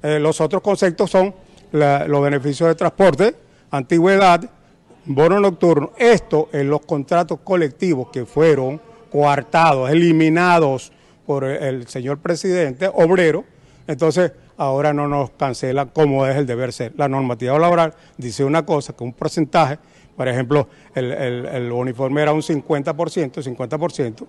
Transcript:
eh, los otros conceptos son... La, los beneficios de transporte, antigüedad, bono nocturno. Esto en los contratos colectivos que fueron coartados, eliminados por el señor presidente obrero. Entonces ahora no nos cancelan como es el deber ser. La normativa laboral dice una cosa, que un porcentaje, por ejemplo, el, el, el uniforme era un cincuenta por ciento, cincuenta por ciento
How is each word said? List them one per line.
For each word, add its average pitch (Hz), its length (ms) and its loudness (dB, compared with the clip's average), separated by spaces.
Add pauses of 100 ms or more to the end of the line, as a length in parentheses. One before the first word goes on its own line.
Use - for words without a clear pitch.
eh, 151 180 -2
los 151 200 0
otros 170 220 0
conceptos 190 500 0
son... 190 220 2 (380)
La, 143 340 2
los 143 160 0
beneficios 143 460 0
de 165 80 2
transporte, 185 580 2 (380)
antigüedad, 175 720 2 (640)
bono 156 340 2
nocturno. 170 580 2
Esto 196 540 2
en 143 180 -2
los 147 120 0
contratos 165 640 -2
colectivos 160 640 -2
que 123 140 -8
fueron 147 560 0 (280)
coartados, 143 800 2
eliminados 160 1000 2 (340)
por 139 200 -4
el 135 420 -6
señor 135 300 -8
presidente 170 760 -2
obrero. 175 520 2 (420)
Entonces 160 460 0 (240)
ahora 143 340 0
no 147 160 -2
nos 143 240 -2
cancelan 135 600 -4
como 139 320 2
es 135 100 -2
el 143 100 -2
deber 120 280 -6
ser. 113 240 -10
La 143 100 -2
normativa 127 500 -2
laboral 170 360 2 (240)
dice 123 260 -6
una 147 220 0
cosa, 151 280 -4
que 120 120 -12
un 123 80 -10
porcentaje, 151 680 -2 (380)
por 131 100 -2
ejemplo, 127 400 0 (260)
el, 127 200 -4
el, 123 320 -6
el 123 260 -8
uniforme 127 500 -4
era 151 120 2
un 151 100 -2
cincuenta 151 500 -4
por 160 160 -4
ciento, 151 320 -6
cincuenta 127 360 -8
por 170 160 -4
ciento 117 360 -8